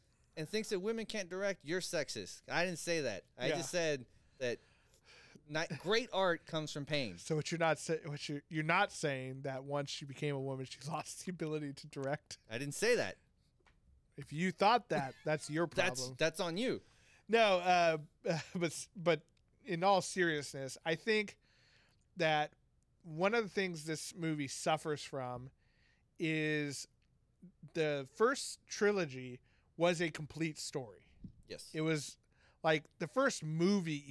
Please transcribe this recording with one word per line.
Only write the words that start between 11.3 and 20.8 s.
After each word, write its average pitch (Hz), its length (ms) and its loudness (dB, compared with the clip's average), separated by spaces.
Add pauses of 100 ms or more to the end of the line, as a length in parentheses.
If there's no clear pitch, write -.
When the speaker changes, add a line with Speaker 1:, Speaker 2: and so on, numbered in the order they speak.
Speaker 2:
ability 156 440 -4
to - 140 -16
direct. 143 500 -4 (120)
Speaker 1:
I 113 80 -4
didn't 143 160 -6
say 233 220 4
that. 107 200 -2 (1000)
Speaker 2:
If 139 160 -14
you 170 200 0
thought 214 380 4
that, 139 240 0 (100)
that's 156 240 -2
your 156 180 2
Speaker 1:
<laughs> - 80 -6
That's, 175 260 0
Speaker 2:
problem. 127 180 -6
Speaker 1:
that's 160 220 2
on 170 160 -2
you. 202 240 0 (480)
Speaker 2:
No, 208 300 8
uh, 175 380 6 (280)
<laughs> - 0 - (300)
but 175 120 2
s-, - 300 -6
but 165 240 4 (440)
in 175 200 -2
all 190 180 6
seriousness, 147 840 0